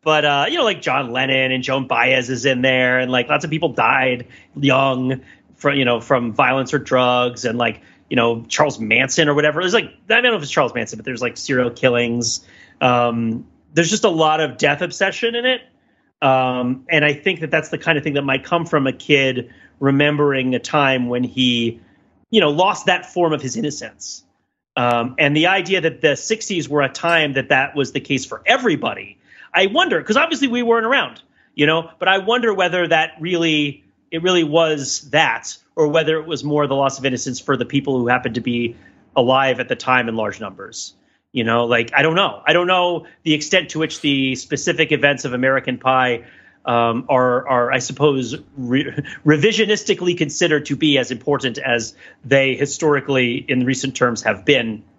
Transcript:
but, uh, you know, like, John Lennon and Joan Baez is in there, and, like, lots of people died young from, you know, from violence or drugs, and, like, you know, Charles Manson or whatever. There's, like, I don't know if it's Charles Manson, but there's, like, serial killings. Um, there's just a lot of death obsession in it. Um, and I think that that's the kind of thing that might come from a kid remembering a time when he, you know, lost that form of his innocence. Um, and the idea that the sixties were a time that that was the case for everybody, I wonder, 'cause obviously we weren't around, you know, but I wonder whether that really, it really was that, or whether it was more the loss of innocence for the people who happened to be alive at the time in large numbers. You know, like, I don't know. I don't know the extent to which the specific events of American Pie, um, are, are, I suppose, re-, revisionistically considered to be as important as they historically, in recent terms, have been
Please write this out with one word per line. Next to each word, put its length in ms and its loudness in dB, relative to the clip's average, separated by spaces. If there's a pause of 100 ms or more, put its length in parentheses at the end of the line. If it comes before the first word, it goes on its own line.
but, 200 2
uh, 240 2
you 80 -2
know, 80 0
like, 180 -2
John 280 -2
Lennon 400 0
and 140 -2
Joan 220 -2
Baez 440 2
is 140 -4
in 180 2
there, 360 2
and, 120 -2
like, 180 0
lots 160 0
of 60 -8
people 200 -2
died 560 0 (280)
young 680 0 (340)
from, 200 -2
you 80 0
know, 160 0
from 320 -2
violence 420 0
or 40 0
drugs, 680 0
and, 140 -2
like, 220 -2 (300)
you 60 -2
know, 320 2
Charles 300 0
Manson 500 2
or 60 2
whatever. 280 2
There's, 120 0
like, 160 0 (200)
I 100 2
don't 40 -2
know 120 2
if 60 -6
it's 80 -10
Charles 240 0
Manson, 240 -6
but 80 -14
there's, 160 -6
like, 140 -4
serial 340 0
killings. 760 0 (360)
Um, 680 0 (260)
there's 180 2
just 140 0
a 60 6
lot 300 2
of 180 -4
death 240 2
obsession 520 -2
in 120 -4
it. 160 -2 (600)
Um, 680 0
and 160 2
I 80 2
think 280 -4
that 100 -6
that's 180 -2
the 100 -6
kind 200 0
of 60 -4
thing 100 -4
that 80 0
might 220 -2
come 220 -2
from 200 0
a 60 0
kid 600 0 (280)
remembering 720 2
a 40 -2
time 500 0
when 160 -2
he, 560 -2 (500)
you 100 4
know, 100 4
lost 360 0
that 260 -2
form 200 2
of 100 -4
his 140 -8
innocence. 680 -10 (540)
Um, 420 0
and 180 4
the 120 4
idea 340 0
that 180 -2
the 160 4
sixties 520 -6
were 140 0
a 60 2
time 460 0
that 160 -4
that 260 2
was 160 -2
the 80 -4
case 240 -4
for 220 -14
everybody, 720 0 (340)
I 140 4
wonder, 360 0
'cause 140 0
obviously 320 0
we 140 -2
weren't 240 2
around, 340 -2 (340)
you 120 2
know, 320 0
but 100 0
I 100 4
wonder 360 0
whether 340 0
that 320 2
really, 640 0 (260)
it 120 -4
really 220 4
was 680 0
that, 460 -2 (200)
or 120 2
whether 300 0
it 80 -8
was 160 -6
more 240 0
the 80 -2
loss 240 0
of 60 -10
innocence 340 -4
for 180 -2
the 100 -4
people 320 -2
who 100 0
happened 280 -2
to 40 -2
be 360 -4 (380)
alive 460 2
at 80 -6
the 80 -4
time 320 0
in 80 -6
large 240 -4
numbers. 540 -14 (360)
You 120 -2
know, 240 2
like, 260 0
I 100 4
don't 120 2
know. 320 -2
I 60 2
don't 160 2
know 380 0 (180)
the 100 2
extent 360 -2
to 100 -6
which 200 -4
the 360 0
specific 560 -2
events 320 2
of 80 -4
American 460 0
Pie, 460 0 (400)
um, 440 0
are, 400 2
are, 240 0
I 60 0
suppose, 580 -2 (200)
re-, 380 -2 (320)
revisionistically 880 2
considered 500 0
to 100 -4
be 200 2
as 140 -2
important 480 -4
as 360 -4 (300)
they 300 2
historically, 840 0
in 300 -2
recent 300 -2
terms, 260 0
have 220 -2
been 400 0 (140)